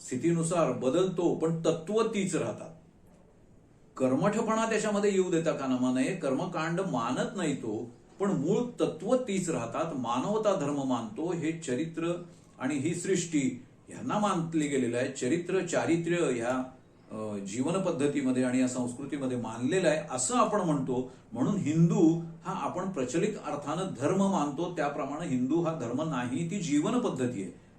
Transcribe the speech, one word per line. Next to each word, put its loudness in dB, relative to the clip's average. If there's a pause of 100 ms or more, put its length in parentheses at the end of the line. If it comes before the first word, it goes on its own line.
स्थितीनुसार 2
बदलतो, 2
पण 0
तत्व 0
तीच 0
राहतात. -4 (1300)
कर्मठपणा 2
त्याच्यामध्ये 2
येऊ 2
देता 2
कामा 0
नये, 0
कर्मकांड -2
मानत -2
नाही 0
तो, -6 (260)
पण 2
मूळ 2 (240)
तत्व 2
तीच 0
राहतात. -2
मानवता 2
धर्म 0
मानतो, -2
हे -2
चरित्र -4 (360)
आणि -2
ही 0
सृष्टी 0 (240)
यांना -4
मानले 2
गेलेलं 0
आहे. 0
चरित्र, 0
चारित्र्य 0
ह्या, 0 (460)
अ, -6
जीवन -2
पद्धतीमध्ये 2
आणि 2
या 4
संस्कृतीमध्ये -4
मानलेलं 0
आहे 2 (100)
असं -2
आपण 4
म्हणतो. 0 (200)
म्हणून 0
हिंदू 6 (240)
हा -6
आपण -4
प्रचलित -2 (140)
अर्थानं -4
धर्म 2
मानतो, -2
त्याप्रमाणे -4
हिंदू 2
हा 0
धर्म -2
नाही, -2
ती -2
जीवन 2
पद्धती -2
आहे. -12 (100)